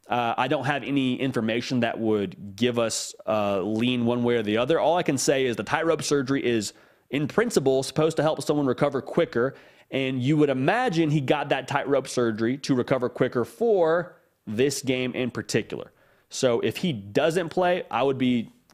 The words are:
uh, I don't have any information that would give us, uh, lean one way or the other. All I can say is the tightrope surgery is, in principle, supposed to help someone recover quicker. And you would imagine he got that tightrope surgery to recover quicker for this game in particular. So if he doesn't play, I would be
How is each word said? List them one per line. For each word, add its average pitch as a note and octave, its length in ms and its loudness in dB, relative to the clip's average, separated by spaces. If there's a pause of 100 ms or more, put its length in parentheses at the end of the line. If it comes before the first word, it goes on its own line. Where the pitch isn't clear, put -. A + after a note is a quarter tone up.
uh, A#2+ 300 0
I C3 100 0
don't C3+ 180 0
have C#3 180 0
any C3 320 0
information A#2+ 640 -2
that A#2 200 0
would G2+ 560 -2
give A#2 220 2
us, - 380 -2 (100)
uh, G2+ 360 0
lean A#2 440 0
one A#2+ 180 0
way A#2+ 120 2
or A2+ 80 0
the G#2 140 2
other. C3 220 2
All D3 180 2
I F3 60 0
can D3 140 0
say C3+ 280 0
is A#2+ 100 -2
the G#2+ 80 -6
tightrope D#3+ 400 0
surgery C#3 420 0
is, A2+ 280 0 (360)
in C#3+ 180 -2
principle, C#3 540 2
supposed D#3 360 0
to D3 60 2
help D3+ 200 0
someone D3 240 0
recover C3+ 340 0
quicker. C3+ 540 0 (340)
And C3 320 -2
you C#3+ 160 2
would D3+ 120 4
imagine E3 600 2
he D3 120 2
got C#3+ 280 0
that C3+ 180 -2
tightrope C3+ 400 0
surgery A#2 520 0
to C#3+ 160 0
recover B2 340 0
quicker B2 360 0
for F3 720 2 (280)
this C3+ 380 0
game B2+ 300 -2
in B2 180 -2
particular. - 600 -4 (380)
So A#2+ 300 2
if - 180 -2
he F3+ 160 -2
doesn't C#3+ 560 -2
play, F3+ 400 0
I A#2 140 -2
would C3+ 160 0
be B2 320 0 (220)